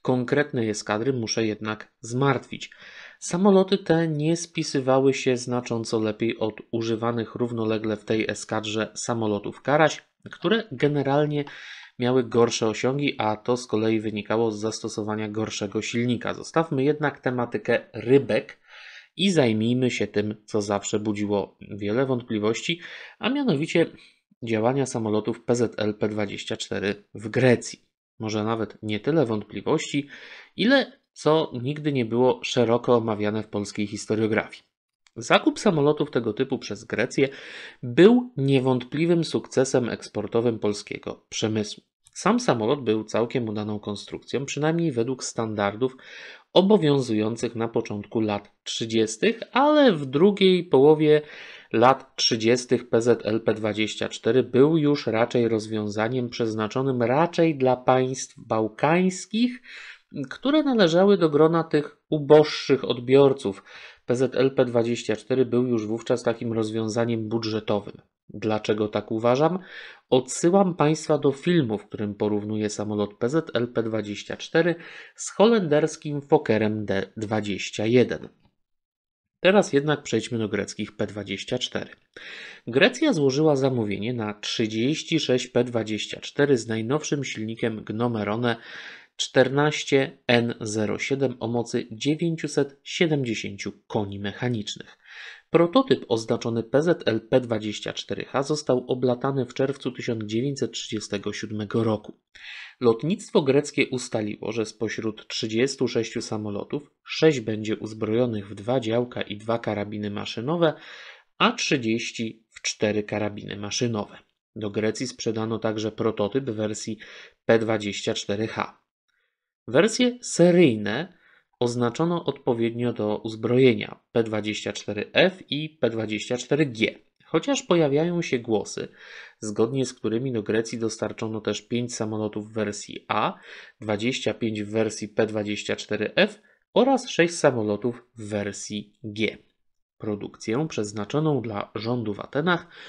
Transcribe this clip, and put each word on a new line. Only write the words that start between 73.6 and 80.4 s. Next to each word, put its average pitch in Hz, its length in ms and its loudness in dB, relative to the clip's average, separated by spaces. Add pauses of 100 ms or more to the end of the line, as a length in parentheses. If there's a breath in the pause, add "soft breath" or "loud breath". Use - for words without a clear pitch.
P 120 160 -2
dwadzieścia 104 540 -6
cztery 165 380 0 (400 loud breath)
z - 140 -12
holenderskim 156 920 2
Fokkerem 107 640 2
D 98 320 -2
dwadzieścia 104 680 -4
jeden. 113 440 2 (1120)
Teraz 190 340 4
jednak 143 300 2
przejdźmy 117 340 -2
do 110 120 -2